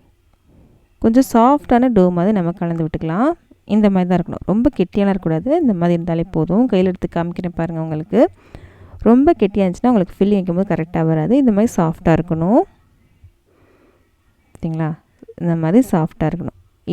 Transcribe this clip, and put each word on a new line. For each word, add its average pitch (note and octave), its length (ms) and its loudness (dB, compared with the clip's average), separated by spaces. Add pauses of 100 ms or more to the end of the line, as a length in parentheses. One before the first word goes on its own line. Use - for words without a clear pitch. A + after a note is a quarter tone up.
(1040)
கொஞ்சம் A3+ 280 2
சாஃப்டான B3+ 640 2
டோ F#3 60 4 (160)
மாதிரி G#3 180 0
நம்ம E3+ 140 -2 (100)
கலந்து E3 240 -2
விட்டுக்கலாம். E3+ 440 -2 (440)
இந்த G#3+ 200 4
மாதிரி F3+ 160 0
தான் F3+ 100 2
இருக்கணும், - 320 -8
ரொம்ப A3+ 140 0 (120)
கெட்டியாலாம் G3+ 360 0
இருக்கக்கூடாது. F3 360 -4 (120)
இந்த A#3+ 180 0
மாதிரி E3+ 180 2
இருந்தாலே E3+ 280 -4 (100)
போதும். E3+ 340 0
கையில F#3 220 2
எடுத்து - 240 -6
காமிக்கிறேன் E3+ 440 -6
பாருங்க E3 260 -6
உங்களுக்கு. D#3+ 340 -2 (880)
ரொம்ப C#4 320 4
கெட்டியா G3+ 220 0
இருந்துச்சுன்னா F#3+ 300 0
உங்களுக்கு F#3 240 0
ஃபில்லிங் G3+ 240 2
வைக்கும்போது F3+ 320 -2
கரெக்டா E3 280 -4 (100)
வராது. D#3+ 300 0
இந்த A#3+ 160 2
மாதிரி A3+ 200 0
சாஃப்டா E3 400 0
இருக்கணும். E3+ 440 0 (1900)
பாத்தீங்களா, D#3+ 340 -6 (540)
இந்த E3+ 120 0 (100)
மாதிரி F3+ 160 4 (100)
சாஃப்டா D#3+ 400 -2
இருக்கணும். E3+ 260 -10 (360)